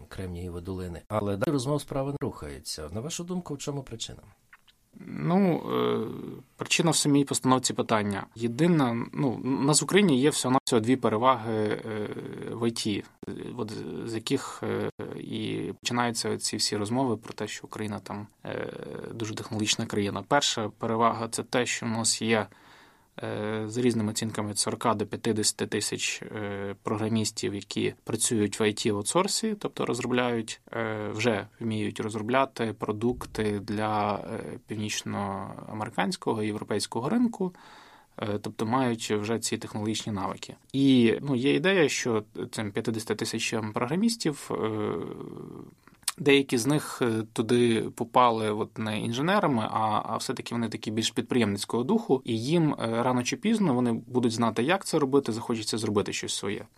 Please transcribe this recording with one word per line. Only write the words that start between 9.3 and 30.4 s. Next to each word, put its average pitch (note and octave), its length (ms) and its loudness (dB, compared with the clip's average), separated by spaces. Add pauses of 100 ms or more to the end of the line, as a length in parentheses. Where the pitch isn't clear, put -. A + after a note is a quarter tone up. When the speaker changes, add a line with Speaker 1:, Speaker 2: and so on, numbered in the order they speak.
Speaker 2:
у B2 40 -2
нас C#3 320 4
в D#3+ 40 0
Україні E3 360 6
є D3 100 6
всього-навсього B2+ 500 2
дві B2 160 4
переваги, A2+ 580 4
е, G#2+ 540 -2 (440)
в A2+ 100 -4
I A#2+ 80 4
T, A2 340 -2 (240)
е, G2 40 -8 (240)
от G#2+ 160 -6 (340)
з A2+ 80 -4
яких, - 480 -4
е, G#2 280 -2 (260)
і G#2+ 640 -4
починаються A#2 580 -2
ці - 180 -4
всі G#2 200 0
розмови A2+ 400 0
про F#2 180 -12
те, G#2 140 -8
що - 180 -10
Україна G#2+ 320 -6
там, G#2 280 -10 (180)
е, - 280 -6 (420)
дуже A2 200 -6
технологічна G#2+ 520 -2
країна. G2+ 420 -2
Перша B2 400 2 (100)
перевага — A2+ 520 2
це A2+ 120 -4
те, B2 240 0
що - 200 -4
в - 20 0
нас A2 340 0
є, A2 240 4 (760)
е, A2 440 -4
за A2 140 -4
різними A2+ 300 4
оцінками G#2+ 400 -4
від G2+ 80 -4
сорока A2+ 360 2
до G2+ 120 0
п'ятдесяти G#2+ 600 0
тисяч, - 560 -2
е, G2+ 600 -6
програмістів, G#2+ 720 0
які G#2 400 -2 (100)
працюють A2 560 0
в - 20 4
I G#2+ 240 2
T A2 40 4
аутсорсі, F#3 640 0
тобто - 320 -4
розробляють, B2 720 -2 (120)